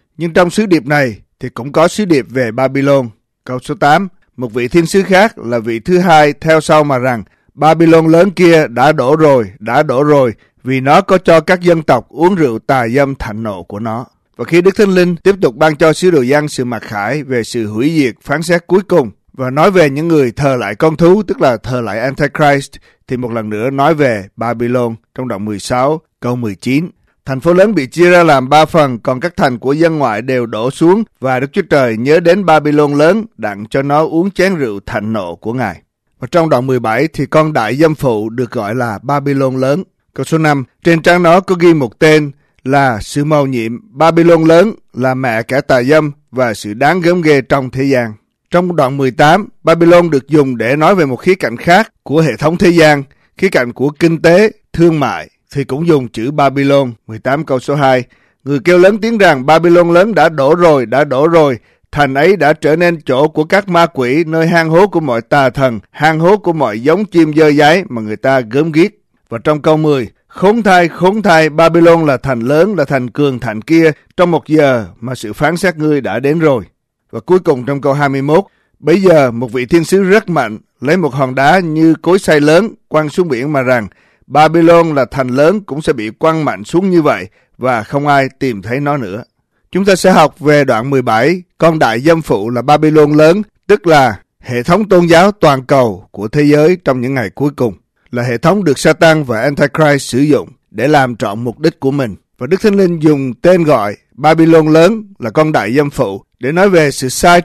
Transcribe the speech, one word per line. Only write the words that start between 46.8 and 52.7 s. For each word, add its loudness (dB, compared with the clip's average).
gớm 0
ghê 2
trong -4
thế -6
gian. -2
Trong -2
đoạn 0
mười -2
tám, 2
Babylon 4
được -2
dùng 0
để -2
nói 2
về 0
một -4
khía 0
cạnh -6
khác 0
của 0
hệ 0
thống -2
thế 2
gian, 4